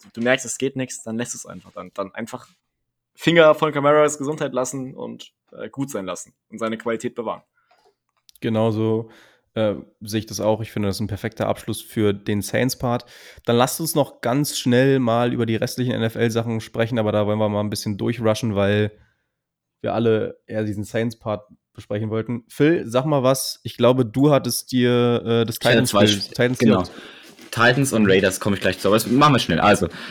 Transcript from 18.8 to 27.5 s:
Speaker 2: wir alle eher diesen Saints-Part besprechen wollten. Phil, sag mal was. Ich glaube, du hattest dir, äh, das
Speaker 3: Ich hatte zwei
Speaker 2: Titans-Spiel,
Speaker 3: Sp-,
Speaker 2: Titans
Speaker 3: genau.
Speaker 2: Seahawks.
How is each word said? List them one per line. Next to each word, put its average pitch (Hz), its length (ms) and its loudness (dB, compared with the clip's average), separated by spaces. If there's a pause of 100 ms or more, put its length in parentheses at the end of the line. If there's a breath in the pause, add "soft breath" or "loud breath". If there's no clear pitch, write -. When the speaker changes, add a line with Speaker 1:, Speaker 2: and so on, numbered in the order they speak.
Speaker 2:
wir 107 140 -4
alle 110 520 0
eher 110 180 -6
diesen 104 200 -6
Saints-Part 113 640 -6 (260)
besprechen 107 380 -6
wollten. 110 380 -6
Phil, 160 380 2
sag 123 200 0
mal 143 160 0
was. - 400 0
Ich - 140 -10
glaube, 127 280 4
du 131 260 2
hattest 123 420 0
dir, 120 520 2
äh, 117 200 2
das 113 160 -6
Speaker 3:
Ich - 60 0
hatte 123 180 4
zwei 104 220 4
Speaker 2:
Titans-Spiel, 104 140 2
Speaker 3:
Sp-, - 140 -14
Speaker 2:
Titans 123 240 0
Speaker 3:
genau. 101 260 4
Speaker 2:
Seahawks. - 160 -16 (500 loud breath)